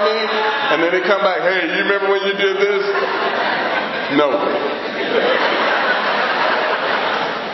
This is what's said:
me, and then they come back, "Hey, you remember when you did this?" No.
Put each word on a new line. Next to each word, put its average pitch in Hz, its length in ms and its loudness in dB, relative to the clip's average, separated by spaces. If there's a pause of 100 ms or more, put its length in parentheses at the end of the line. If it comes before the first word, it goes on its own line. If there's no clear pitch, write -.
me, 214 120 2 (540)
and 151 100 2
then 170 140 2
they 180 60 2
come 190 180 2
back, 180 240 2
"Hey, 180 320 2
you 196 80 0
remember 196 240 2
when 196 160 2
you 196 160 0
did 196 160 2
this?" 202 280 2 (1300)
No. 143 160 4 (3250)